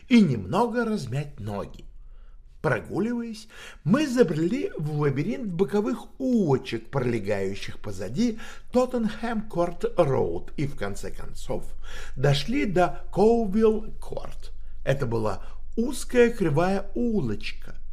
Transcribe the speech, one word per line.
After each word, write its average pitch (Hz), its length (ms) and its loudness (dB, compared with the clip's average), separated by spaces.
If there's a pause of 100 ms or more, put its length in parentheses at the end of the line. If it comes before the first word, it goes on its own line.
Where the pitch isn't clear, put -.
и 240 120 10
немного 190 640 2
размять 147 560 -4
ноги. 101 440 -8 (800)
Прогуливаясь, 202 840 -4 (340)
мы 277 240 4
забрели 233 720 2
в 151 220 -4
лабиринт 175 500 -2
боковых 202 560 0 (140)
улочек, 175 720 0
пролегающих 104 880 -2
позади 127 580 -2 (340)
Тоттенхэм-Корт-Роуд, 190 1800 0
и 107 120 0
в - 80 -4
конце 101 340 -4
концов - 540 -2 (520)
дошли 143 500 2
до 175 460 2
Коувилл-Корт. 220 1400 2 (320)
Это 135 220 2
была 110 360 0 (340)
узкая 240 540 4
кривая 185 640 2
улочка. 208 800 0 (180)